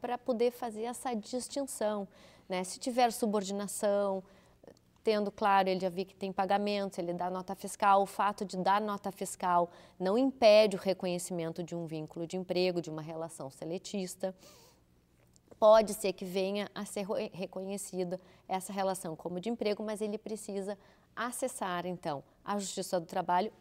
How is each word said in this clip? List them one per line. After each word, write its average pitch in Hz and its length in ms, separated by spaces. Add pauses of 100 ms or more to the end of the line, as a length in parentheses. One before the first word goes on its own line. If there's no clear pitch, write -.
pra 247 180
poder 240 320
fazer 226 320
essa 247 320
distinção, 214 920 (400)
né? 185 160
Se - 160
tiver 240 320
subordinação, 202 1120 (800)
tendo 208 260
claro, 196 380
ele 185 120
já 185 80
vê 180 160
que 180 100
tem 190 180
pagamentos, 202 640
ele 175 140
dá 175 180
nota 185 240
fiscal, 196 480
o 196 40
fato 208 380
de 185 120
dar 190 240
nota 202 320
fiscal 175 580 (280)
não 190 200
impede 220 580
o - 40
reconhecimento 175 800
de 170 140
um 170 100
vínculo 156 400
de 165 100
emprego, 180 440
de 160 100
uma 156 120
relação 160 480
seletista. 185 840 (1300)
Pode 214 340
ser 190 180
que 190 120
venha 196 500
a 208 100
ser 202 220
re-, 214 260
reconhecida 185 840 (300)
essa 190 240
relação 190 420
como 180 240
de 180 100
emprego, 208 360
mas 208 160
ele 214 180
precisa 202 580 (380)
acessar, 208 720
então, 165 380 (200)
a 208 140
Justiça 190 400
do 165 80
Trabalho 180 540